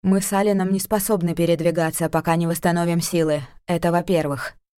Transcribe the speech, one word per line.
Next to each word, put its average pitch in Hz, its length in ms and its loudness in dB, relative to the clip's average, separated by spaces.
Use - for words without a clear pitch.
«Мы 190 180 4
с 196 120 -4
Алином 196 400 2
не 190 80 0
способны 202 520 0
передвигаться, 165 760 0
пока 165 260 0
не 170 100 2
восстановим 170 540 0
силы. 156 440 0
Это 175 260 0
во-первых. 160 600 -2